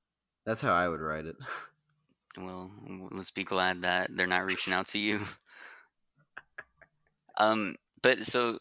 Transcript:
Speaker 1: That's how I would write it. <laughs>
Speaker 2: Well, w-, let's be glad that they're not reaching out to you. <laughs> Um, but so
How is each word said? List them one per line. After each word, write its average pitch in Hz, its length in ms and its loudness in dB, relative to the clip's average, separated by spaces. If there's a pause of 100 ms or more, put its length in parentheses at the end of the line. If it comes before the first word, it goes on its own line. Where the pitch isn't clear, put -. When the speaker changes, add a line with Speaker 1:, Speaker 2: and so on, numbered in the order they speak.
(460)
Speaker 1:
That's 113 140 -2
how 120 120 2
I 90 160 4
would 80 120 -4
write 78 260 -4
it. 80 140 -12
<laughs> 135 60 -14 (920)
Speaker 2:
Well, 92 320 -10 (140)
w-, 92 300 -12
let's 95 180 -4
be 98 140 -4
glad 92 380 2
that 90 340 2
they're 90 100 2
not 92 180 2
reaching 92 280 -2
out 92 160 0
to 107 100 0
you. 104 260 0
<laughs> 95 60 -8 (2000)
Um, 107 400 2 (260)
but 120 240 6
so 120 340 2